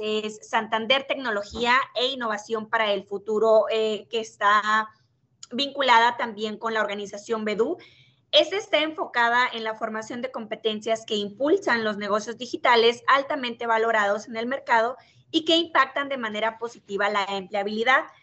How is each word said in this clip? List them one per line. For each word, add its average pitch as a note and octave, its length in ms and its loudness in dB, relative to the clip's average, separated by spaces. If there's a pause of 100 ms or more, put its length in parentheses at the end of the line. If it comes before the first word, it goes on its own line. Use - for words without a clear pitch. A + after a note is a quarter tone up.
es G#3+ 460 -6
Santander A3+ 600 0
Tecnología A#3+ 720 0 (160)
e B3 140 -2
Innovación A3 600 -6
para A3 240 0
el G3 120 -2
Futuro, G#3+ 680 4
eh, A3 400 -2
que A3+ 100 -4
está G#3+ 680 0 (640)
vinculada B3 640 4
también G#3+ 420 -6
con A3+ 160 -4
la A3 60 0
organización G#3 640 -6
bedú. G#3+ 340 0 (540)
Esta D#4+ 240 4
está E4+ 240 0
enfocada B3 720 0
en A3+ 100 -8
la A3 140 -6
formación A3 440 -8
de B3+ 120 -8
competencias A3 760 -4
que A3+ 80 -4
impulsan A3 680 0
los G#3+ 120 -2
negocios G#3 400 -4
digitales A#3 720 2
altamente B3+ 600 0
valorados A3 600 2
en A3+ 100 -10
el A3+ 100 -4
mercado B3 500 0 (340)
y D#4+ 140 0
que E4 120 4
impactan C#4+ 520 0
de C#4 80 -4
manera A3 420 -4
positiva G3+ 500 -4
la G3+ 160 0
empleabilidad. G#3 800 0 (180)